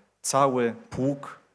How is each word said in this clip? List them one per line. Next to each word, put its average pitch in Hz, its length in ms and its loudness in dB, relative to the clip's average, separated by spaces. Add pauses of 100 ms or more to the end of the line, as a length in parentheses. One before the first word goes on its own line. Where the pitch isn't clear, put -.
(200)
cały 127 540 2 (160)
pług 135 500 -4 (140)